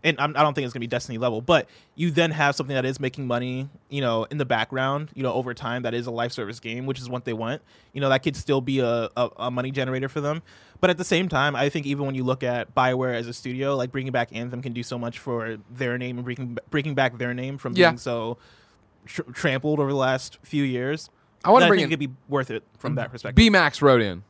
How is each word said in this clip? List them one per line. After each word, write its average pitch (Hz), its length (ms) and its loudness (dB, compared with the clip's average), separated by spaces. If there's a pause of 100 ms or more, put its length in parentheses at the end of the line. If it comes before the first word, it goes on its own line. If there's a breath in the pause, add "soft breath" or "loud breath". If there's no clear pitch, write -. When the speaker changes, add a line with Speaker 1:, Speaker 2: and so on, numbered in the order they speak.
Speaker 1:
and 160 160 2
I'm, 151 160 0
I 147 60 6
don't 147 120 4
think 139 100 -2
it's 120 80 -6
gonna 123 80 -6
be 117 60 -4
Destiny 120 320 -4
level, 113 220 0
but 143 260 4 (280 soft breath)
you 165 160 -2
then 165 200 2
have 147 240 2
something 139 200 -4
that 131 100 0
is 135 160 -4
making 135 260 -4
money, 127 420 -4 (200)
you 143 120 -4
know, 113 240 0
in 147 140 -6
the 139 80 0
background, 131 680 -2
you 135 80 -6
know, 127 100 0
over 123 220 -2
time, 123 280 -4
that 117 120 -2
is 120 120 -4
a 123 40 -6
live 117 220 -2
service 113 280 -8
game, 120 260 -8
which 135 140 -4
is 123 80 -12
what 123 160 -6
they 123 80 -4
want. 113 300 -4 (300 soft breath)
You 139 80 -8
know, 139 100 0
that 131 120 4
could 143 140 -2
still 139 240 0
be 135 200 -2
a, 117 360 0
a, 123 220 0
a 120 120 -4
money 123 200 -4
generator 131 380 -4
for 151 120 -6
them. 151 220 -4 (380 soft breath)
But 180 100 6
at 170 80 2
the 180 60 -4
same 180 240 2
time, 143 280 2
I 143 120 2
think 147 180 -4
even 139 200 -2
when 135 80 -4
you 127 100 -4
look 127 180 -2
at 120 320 -4
BioWare 127 400 2
as 117 140 -4
a 120 60 -10
studio, 135 420 -4
like, 123 160 -4
bringing 135 200 -6
back 120 220 0
Anthem 123 280 -8
can 131 100 -8
do 117 100 -6
so 123 160 -8
much 120 200 -8
for 113 380 -6 (140)
their 123 280 -4
name 123 200 -6
and 123 60 -8
bringing, 123 320 -8 (140)
bringing 147 240 -2
back 127 240 2
their 123 160 -4
name 131 240 -8
from - 180 -6
Speaker 2:
Yeah. 175 140 8
Speaker 1:
being 120 80 -6
so 117 400 -4 (680 soft breath)
tr-, - 160 -10 (140)
trampled 147 460 0
over 139 100 2
the 139 80 0
last 131 440 0
few 143 220 -2
years. 131 460 -4 (340)
Speaker 2:
I 180 60 4
wanna 233 140 10
Speaker 1:
That - 20 8
I - 20 8
Speaker 2:
bring 196 120 6
Speaker 1:
think 143 80 2
Speaker 2:
in 156 40 0
Speaker 1:
it - 0 - (140)
could 127 40 -6
be 131 60 -18 (140)
worth 135 200 -2
it 110 120 -6 (160)
from 143 160 -4
that 120 160 -4
perspective. 117 240 -10
Speaker 2:
B-Max 190 480 6
wrote 131 180 8
in 98 300 -2